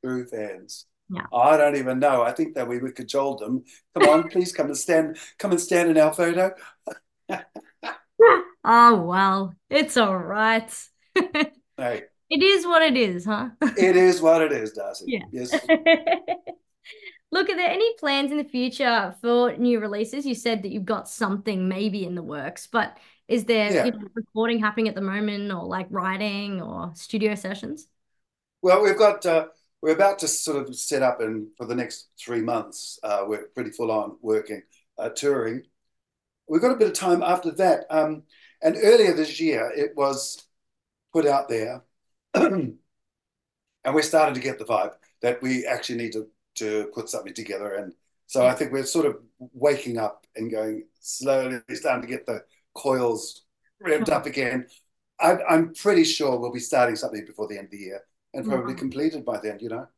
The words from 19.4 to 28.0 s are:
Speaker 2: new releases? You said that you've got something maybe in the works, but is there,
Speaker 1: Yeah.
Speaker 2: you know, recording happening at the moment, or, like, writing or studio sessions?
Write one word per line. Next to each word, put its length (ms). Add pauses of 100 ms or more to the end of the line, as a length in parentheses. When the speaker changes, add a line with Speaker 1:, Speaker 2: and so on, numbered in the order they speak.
Speaker 2:
new 220
releases? 460
You 100
said 280
that 80
you've 140
got 240
something 580
maybe 380
in 100
the 80
works, 480
but 260 (300)
is 180
there, 280
Speaker 1:
Yeah. 120
Speaker 2:
you 60
know, 220
recording 460
happening 280
at 80
the 60
moment, 500
or, 140
like, 240
writing 720
or 340
studio 400
sessions? 520 (720)